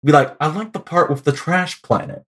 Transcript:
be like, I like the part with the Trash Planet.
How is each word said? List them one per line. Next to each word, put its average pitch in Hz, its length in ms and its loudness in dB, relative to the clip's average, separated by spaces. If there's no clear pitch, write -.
be 143 80 4
like, 139 280 4
I 147 60 -2
like 202 260 -6
the 175 80 -8
part 170 300 0
with 139 140 -4
the 143 80 2
Trash 175 500 -4
Planet. - 520 -4